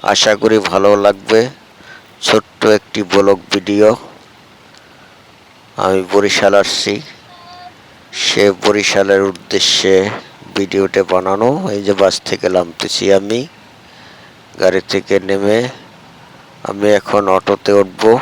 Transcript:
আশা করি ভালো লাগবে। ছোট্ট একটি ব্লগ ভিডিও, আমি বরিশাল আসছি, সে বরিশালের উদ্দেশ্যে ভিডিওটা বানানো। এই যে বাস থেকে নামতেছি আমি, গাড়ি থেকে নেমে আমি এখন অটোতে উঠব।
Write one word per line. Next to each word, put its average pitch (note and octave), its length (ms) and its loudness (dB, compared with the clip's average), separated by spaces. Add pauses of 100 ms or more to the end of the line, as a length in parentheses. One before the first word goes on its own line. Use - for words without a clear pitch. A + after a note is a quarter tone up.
(140)
আশা G#2+ 280 2
করি A2 160 2 (140)
ভালো G2 180 2 (160)
লাগবে। G#2 440 2 (760)
ছোট্ট - 340 -2 (180)
একটি - 220 -10 (100)
ব্লগ G2 280 2 (140)
ভিডিও, G2+ 420 2 (1900)
আমি F#2+ 160 0 (140)
বরিশাল G2+ 480 2
আসছি, - 320 -4 (1300)
সে - 180 0 (200)
বরিশালের G2 580 0 (100)
উদ্দেশ্যে - 640 -2 (640)
ভিডিওটা G2 440 -2 (120)
বানানো। G2 360 0 (260)
এই G2+ 120 -6
যে G2+ 140 0
বাস F#2+ 140 2 (140)
থেকে F#2+ 260 -4
নামতেছি F2 480 -4 (160)
আমি, G#2 200 -4 (1200)
গাড়ি F#2 200 0 (100)
থেকে G2 240 -4 (120)
নেমে G2 320 0 (1120)
আমি G2+ 180 -4 (120)
এখন G#2 240 -2 (140)
অটোতে G2+ 340 -2 (100)
উঠব। F#2+ 220 -4 (180)